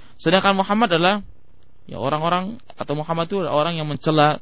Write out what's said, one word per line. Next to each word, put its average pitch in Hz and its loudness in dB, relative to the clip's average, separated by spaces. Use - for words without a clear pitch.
sedangkan 190 4
Muhammad 202 2
adalah, 185 2
ya, - -10
orang-orang, 170 -2
atau - -4
Muhammad 165 -2
itu 196 -4
adalah 151 0
orang 170 -2
yang 151 -4
mencela 151 2